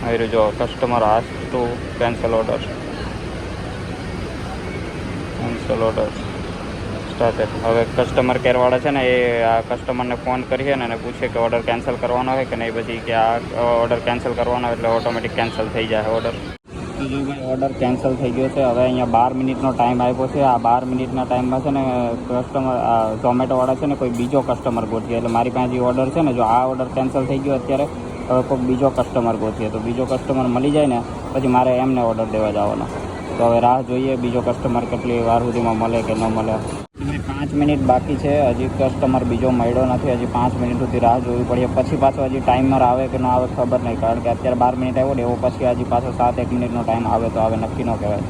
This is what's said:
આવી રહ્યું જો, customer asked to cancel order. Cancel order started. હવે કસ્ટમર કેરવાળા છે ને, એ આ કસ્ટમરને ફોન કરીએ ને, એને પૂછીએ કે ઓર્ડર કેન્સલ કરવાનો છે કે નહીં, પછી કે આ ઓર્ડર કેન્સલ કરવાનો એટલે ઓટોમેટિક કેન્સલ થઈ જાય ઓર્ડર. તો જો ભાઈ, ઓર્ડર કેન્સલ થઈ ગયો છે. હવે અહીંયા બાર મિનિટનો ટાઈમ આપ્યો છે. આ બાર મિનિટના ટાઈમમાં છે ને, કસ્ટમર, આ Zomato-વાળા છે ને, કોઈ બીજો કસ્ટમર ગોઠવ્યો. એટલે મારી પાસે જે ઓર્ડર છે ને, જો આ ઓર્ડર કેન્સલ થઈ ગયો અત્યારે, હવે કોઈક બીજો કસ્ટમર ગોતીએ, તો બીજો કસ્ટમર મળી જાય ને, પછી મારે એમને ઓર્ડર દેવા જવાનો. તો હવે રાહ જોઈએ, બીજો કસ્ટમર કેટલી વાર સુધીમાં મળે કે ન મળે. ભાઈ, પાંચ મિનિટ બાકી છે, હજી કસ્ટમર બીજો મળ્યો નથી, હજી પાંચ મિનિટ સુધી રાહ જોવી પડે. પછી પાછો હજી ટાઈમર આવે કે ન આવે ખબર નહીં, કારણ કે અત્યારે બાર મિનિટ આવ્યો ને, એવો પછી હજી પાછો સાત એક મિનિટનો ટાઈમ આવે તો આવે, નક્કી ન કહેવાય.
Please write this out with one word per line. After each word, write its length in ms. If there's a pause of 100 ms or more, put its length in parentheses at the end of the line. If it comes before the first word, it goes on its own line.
આવી 100
રહ્યું 140
જો, 340
customer 340
asked 560
to 60 (420)
cancel 320
order. 240 (2750)
Cancel 420
order 220 (1080)
started. 320 (160)
હવે 220 (120)
કસ્ટમર 400
કેરવાળા 420
છે 120
ને, 160
એ 360
આ 180
કસ્ટમરને 540
ફોન 340
કરીએ 260
ને, 100
એને 100
પૂછીએ 320
કે 120
ઓર્ડર 220
કેન્સલ 400
કરવાનો 340
છે 100
કે 100
નહીં, 180
પછી 320
કે 80
આ 240 (240)
ઓર્ડર 340
કેન્સલ 380
કરવાનો 380
એટલે 160
ઓટોમેટિક 480
કેન્સલ 380
થઈ 120
જાય 160
ઓર્ડર. 300 (680)
તો 80
જો 200
ભાઈ, 260
ઓર્ડર 160
કેન્સલ 480
થઈ 160
ગયો 160
છે. 160
હવે 180
અહીંયા 240
બાર 280
મિનિટનો 380
ટાઈમ 300
આપ્યો 260
છે. 140
આ 160
બાર 280
મિનિટના 400
ટાઈમમાં 360
છે 100
ને, 380 (200)
કસ્ટમર, 460
આ 380
Zomato-વાળા 600
છે 100
ને, 100
કોઈ 140
બીજો 320
કસ્ટમર 440
ગોઠવ્યો. 320
એટલે 120
મારી 200
પાસે 220
જે 80
ઓર્ડર 300
છે 120
ને, 120
જો 80
આ 240
ઓર્ડર 200
કેન્સલ 400
થઈ 120
ગયો 160
અત્યારે, 340 (420)
હવે 120
કોઈક 200
બીજો 280
કસ્ટમર 460
ગોતીએ, 340
તો 100
બીજો 260
કસ્ટમર 420
મળી 240
જાય 140
ને, 160 (320)
પછી 140
મારે 240
એમને 300
ઓર્ડર 240
દેવા 260
જવાનો. 340 (520)
તો 80
હવે 140
રાહ 220
જોઈએ, 340
બીજો 260
કસ્ટમર 400
કેટલી 380
વાર 220
સુધીમાં 360
મળે 240
કે 120
ન 40
મળે. 340
ભાઈ, 640
પાંચ 360
મિનિટ 260
બાકી 360
છે, 340
હજી 180
કસ્ટમર 560
બીજો 280
મળ્યો 340
નથી, 280
હજી 120
પાંચ 280
મિનિટ 260
સુધી 200
રાહ 200
જોવી 280
પડે. 180
પછી 320
પાછો 280
હજી 140
ટાઈમર 420
આવે 260
કે 100
ન 80
આવે 300
ખબર 240
નહીં, 200
કારણ 200
કે 100
અત્યારે 280
બાર 180
મિનિટ 220
આવ્યો 160
ને, 80
એવો 200
પછી 240
હજી 180
પાછો 340
સાત 220
એક 140
મિનિટનો 300
ટાઈમ 240
આવે 220
તો 100
આવે, 180
નક્કી 260
ન 120
કહેવાય. 240 (100)